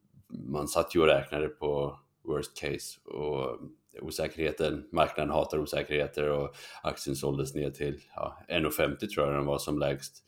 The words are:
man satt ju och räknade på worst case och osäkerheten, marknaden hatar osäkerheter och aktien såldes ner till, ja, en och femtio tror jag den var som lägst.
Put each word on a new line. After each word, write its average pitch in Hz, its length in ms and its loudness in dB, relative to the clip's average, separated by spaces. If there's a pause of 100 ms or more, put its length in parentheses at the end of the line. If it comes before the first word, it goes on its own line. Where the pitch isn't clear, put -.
(280)
man 71 400 -4
satt - 280 2
ju 85 40 8
och 78 60 8
räknade 73 420 4
på 71 500 -2 (260)
worst - 360 -2
case - 400 -6 (100)
och 69 500 -2 (400)
osäkerheten, 78 920 -2
marknaden 76 380 2
hatar 76 280 2
osäkerheter 73 720 0
och 71 240 0 (280)
aktien 71 340 -2
såldes 69 380 -2
ner 73 160 -2
till, 71 300 -4 (140)
ja, - 240 -6 (100)
en 82 180 2
och 73 80 -2
femtio 73 320 2
tror 73 200 2
jag 71 80 2
den 71 120 2
var 71 120 2
som 73 200 -2
lägst. 69 500 -2